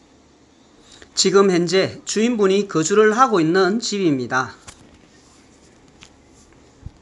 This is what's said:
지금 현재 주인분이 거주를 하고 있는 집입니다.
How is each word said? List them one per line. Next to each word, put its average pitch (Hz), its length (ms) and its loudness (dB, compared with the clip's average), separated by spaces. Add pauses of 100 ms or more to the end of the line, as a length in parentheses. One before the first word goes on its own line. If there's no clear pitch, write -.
(1120)
지금 196 380 2
현재 170 540 0
주인분이 202 640 0
거주를 208 480 2
하고 233 240 2
있는 190 400 0
집입니다. 131 720 -4 (2500)